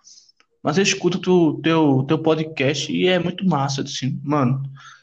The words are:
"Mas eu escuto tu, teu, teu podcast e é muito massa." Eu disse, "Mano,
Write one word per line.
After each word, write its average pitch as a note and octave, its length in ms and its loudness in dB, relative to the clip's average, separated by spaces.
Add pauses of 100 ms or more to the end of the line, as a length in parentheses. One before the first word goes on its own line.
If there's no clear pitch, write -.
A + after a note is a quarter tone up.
(640)
"Mas D3+ 140 0
eu G3 60 4
escuto F#3 360 0
tu, E3+ 420 2
teu, D3 460 4
teu D#3+ 120 0
podcast D#3 720 -2
e F3 160 2
é F#3 120 2
muito F3+ 260 -4
massa." C#3 360 0
Eu - 40 -6
disse, - 380 -6
"Mano, C#3 400 0 (400)